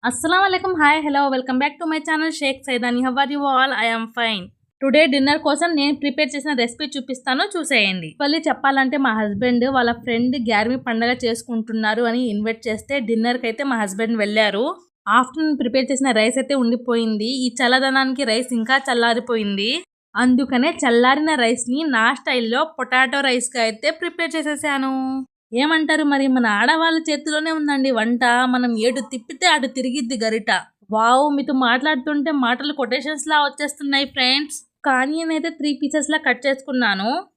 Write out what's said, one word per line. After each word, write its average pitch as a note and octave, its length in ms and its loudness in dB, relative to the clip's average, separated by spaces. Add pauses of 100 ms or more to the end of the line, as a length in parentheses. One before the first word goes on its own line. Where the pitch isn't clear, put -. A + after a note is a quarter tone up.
అస్సలం E4 400 0
అలైకుం, F#4 320 -2
హాయ్, D4+ 260 4
హలో, C#4 160 0 (120)
welcome B3+ 280 -2
back D4 180 -2
to F4 120 -6
my D#4 60 -2 (100)
channel D#4+ 300 0
Sheikh C4+ 300 -2
Saidani. B3 380 -2
How B3+ 60 0 (100)
are C#4 120 0
you C#4+ 80 -2 (120)
all? C4 180 4 (120)
I A#3 120 2
am A3+ 80 -4 (140)
fine. A3 260 -2 (380)
టుడే C4+ 200 4 (120)
డిన్నర్ C#4+ 340 2
కోసం D4+ 220 0 (100)
నేను C#4+ 240 2
ప్రిపేర్ C#4+ 300 -2
చేసిన C4+ 180 -6 (100)
రెసిపీ A#3+ 240 -4 (100)
చూపిస్తాను, C4 480 -4 (120)
చూసేయండి. G3 580 0
Actually C#4+ 340 0
చెప్పాలంటే C4+ 580 0
మా A#3+ 140 2
హస్బెండ్ A#3 460 0 (120)
వాళ్ళ A#3+ 140 2 (140)
ఫ్రెండ్ B3 300 0 (140)
గ్యార్మీ A3 280 2 (100)
పండగ A#3 240 0 (140)
చేసుకుంటున్నారు A3+ 840 -2
అని A#3+ 100 0 (120)
ఇన్వైట్ A3 360 -4
చేస్తే A3 260 -4 (140)
డిన్నర్కి A#3+ 420 0
అయితే C#4 200 -6
మా A#3 120 0
హస్బెండ్ A3 400 -2
వెళ్ళారు. G#3 420 2 (540)
ఆఫ్టర్‌నూన్ D4 420 0
ప్రిపేర్ C4 300 0
చేసిన C4+ 200 2 (100)
రైస్ A#3+ 220 2
అయితే C4+ 200 -2
ఉండిపోయింది. A#3 680 0 (140)
ఈ - 20 2 (140)
చల్లదనానికి C4 720 2
రైస్ B3 180 -2 (100)
ఇంకా C4 160 2 (120)
చల్లారిపోయింది. A#3 840 0 (540)
అందుకనే B3+ 460 2 (120)
చల్లారిన C4+ 500 4 (120)
రైస్ని A#3+ 360 0 (160)
నా A3 80 2 (140)
స్టైల్లో B3 420 0 (160)
పొటాటో C4 440 0 (100)
రైస్గా B3 380 -2
అయితే A3+ 200 -4 (140)
ప్రిపేర్ E4 340 -4
చేసేసాను. C#4+ 560 -2 (680)
ఏమంటారు D#4 520 2
మరి, C4+ 140 2 (100)
మన B3 100 2 (160)
ఆడవాళ్ళ D#4+ 360 2 (120)
చేతిలోనే D4+ 480 -2
ఉందండి C#4+ 400 0
వంట. A#3 260 0 (300)
మనం B3 180 0 (160)
ఎటు C4 140 0 (100)
తిప్పితే C4+ 400 -8
అటు C#4 160 2 (100)
తిరిగిద్ది B3 460 -4
గరిట. A3 280 -2 (440)
వావ్, A#3+ 280 4 (120)
మీతో C#4 180 -2 (140)
మాట్లాడుతుంటే D4 640 0 (140)
మాటలు C4 360 -2
కొటేషన్స్‌లా D4 640 -2
వచ్చేస్తున్నాయి C#4+ 680 -4
ఫ్రెండ్స్. C4+ 420 0 (300)
కానీ C4+ 340 0
నేనైతే D#4+ 300 -2 (100)
త్రీ D4 100 0 (120)
పీసెస్‌లా D4+ 440 0
కట్ B3 200 -2
చేసుకున్నాను. B3 600 -2 (280)